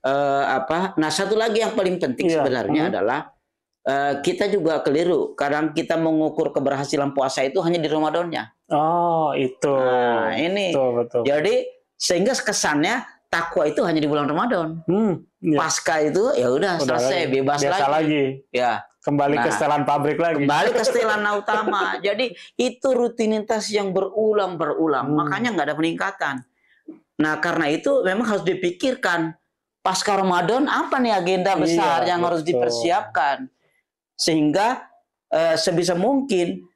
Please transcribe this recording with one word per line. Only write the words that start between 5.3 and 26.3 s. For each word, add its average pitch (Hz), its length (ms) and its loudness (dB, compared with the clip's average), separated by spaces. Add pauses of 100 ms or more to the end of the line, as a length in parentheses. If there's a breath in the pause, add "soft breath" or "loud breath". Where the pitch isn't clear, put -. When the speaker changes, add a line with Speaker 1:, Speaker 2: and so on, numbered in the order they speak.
Speaker 1:
Kadang 147 380 0
kita 151 240 -2
mengukur 156 560 0
keberhasilan 139 600 -2
puasa 139 320 0
itu 135 160 0
hanya 170 180 0
di 160 80 -2
Ramadannya. 156 640 -2 (180)
Speaker 2:
Oh, 160 640 2
itu. 139 400 -2
Speaker 1:
Nah, 123 600 2
ini. 180 360 -2
Speaker 2:
Betul, 135 280 2
betul. 120 260 -2
Speaker 1:
Jadi, 147 320 2 (380)
sehingga 185 400 0
kesannya 185 680 0 (260)
takwa 170 360 -2
itu 151 180 0
hanya 170 160 2
di 151 80 0
bulan 147 200 0
Ramadan. 165 580 -2
Speaker 2:
Hmm, 185 380 0 (160)
iya. 156 180 0
Speaker 1:
Pasca 160 460 0
itu, 180 320 2
ya 123 160 2
udah, 170 280 2
Speaker 2:
Udah 127 200 0
Speaker 1:
selesai, 170 240 0
Speaker 2:
lagi. 139 100 -2
Speaker 1:
bebas 135 300 0
Speaker 2:
Biasa 143 180 2
Speaker 1:
lagi. 139 140 2
Speaker 2:
lagi. 151 300 2 (260)
Speaker 1:
Ya. 123 220 0 (280)
Speaker 2:
Kembali 143 380 2
ke - 80 0
Speaker 1:
Nah, 135 80 0
Speaker 2:
setelan 147 300 0
pabrik 143 340 0
lagi. 165 240 0
Speaker 1:
kembali 143 300 2
ke 233 100 0
setelan 220 400 0 (120)
Speaker 2:
<laughs> 208 40 -2
Speaker 1:
utama. 214 440 -2 (180)
Jadi, 208 260 -2 (300 loud breath)
itu 247 340 -2
rutinitas 220 800 0
yang 202 220 -2
berulang-berulang. 185 1160 0
Speaker 2:
Hmm. 151 120 2
Speaker 1:
Makanya 190 320 -2
nggak 156 160 0
ada 147 80 -2
peningkatan. 165 600 -2 (840 loud breath)